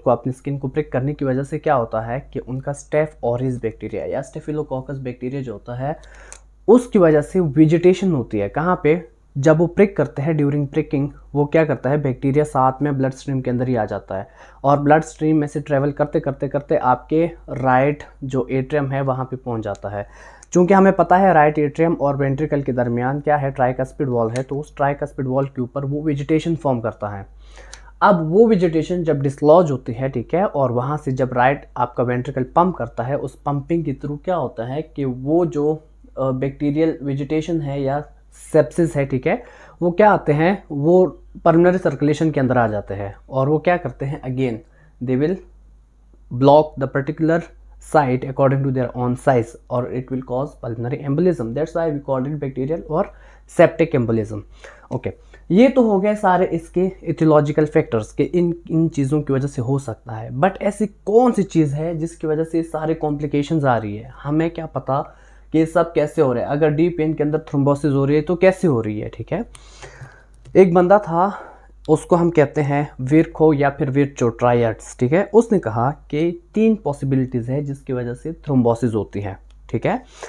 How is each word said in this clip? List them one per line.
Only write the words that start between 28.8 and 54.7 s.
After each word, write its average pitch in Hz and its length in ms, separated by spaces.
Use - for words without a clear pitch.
जब 151 180
डिसलॉज 147 500
होती 123 220
है, 131 160
ठीक 123 240
है, 180 120
और 135 260
वहाँ 127 260
से 139 140
जब 127 220
राइट 131 340
आपका 123 260
वेंट्रिकल 127 400
पंप 165 320
करता 120 280
है, 135 140
उस - 180
पंपिंग 143 500
के 143 80
through 147 320
क्या 185 100
होता 120 300
है 139 160
कि 143 240
वो 139 400
जो, 151 380
अ, 131 140
बैक्टीरियल 143 720
वेजिटेशन 151 600
है 139 200
या 139 220
सेप्सिस 156 420
है, 139 100
ठीक 135 220
है, 226 160
वो 175 100
क्या 208 200
आते 156 220
हैं? 175 380
वो 156 480
पल्मोनरी 175 320
सर्कुलेशन 151 540
के 143 80
अंदर 127 180
आ 117 100
जाते 101 260
हैं, 98 220
और 135 200
वो 156 100
क्या 175 180
करते 131 280
हैं? 151 160
Again, 127 360
they 131 160
will 185 140
block 143 400
the 131 140
particular 160 440
site 127 260
according 139 340
to 135 120
their 123 200
own 123 200
size, 123 300
or 123 80
it 127 320
will 127 180
cause 139 180
pulmonary 120 440
embolism। 139 480
That's 156 200
why 165 140
we 143 80
called 135 240
it 147 100
bacterial 135 380
or 170 120
septic 160 420
embolism। 110 380